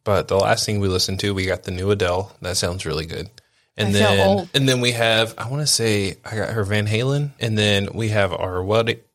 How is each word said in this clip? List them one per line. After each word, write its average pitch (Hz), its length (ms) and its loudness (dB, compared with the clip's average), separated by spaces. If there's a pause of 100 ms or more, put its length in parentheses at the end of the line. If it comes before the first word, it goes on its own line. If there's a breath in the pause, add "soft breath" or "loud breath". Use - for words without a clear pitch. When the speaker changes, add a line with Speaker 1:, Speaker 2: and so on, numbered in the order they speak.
Speaker 1:
but 95 240 0
the 95 80 0
last 104 300 2
thing 104 160 -2
we 98 80 0
listened 92 320 -2
to, 101 120 0
we 95 120 -2
got 92 180 -2
the 95 80 -8
new 92 200 -2
Adele. 95 500 0
That 90 160 -4
sounds 92 280 -4
really 78 200 -4
good. 80 240 -10 (480 soft breath)
And 104 120 0
Speaker 2:
I - 40 0
feel 101 160 4
Speaker 1:
then, 98 180 4
Speaker 2:
old. 98 260 2
Speaker 1:
and 139 140 2
then 127 140 2
we 123 100 2
have, 113 460 2
I 110 100 -8
wanna 143 200 -4
say 104 580 0
I - 100 -10
got 101 140 -4
her 110 160 -2
Van 104 200 0
Halen, 135 540 0
and 110 180 0
then 101 360 2
we 110 160 -2
have 98 240 0
our 90 280 -4
wed-, 113 380 0 (160)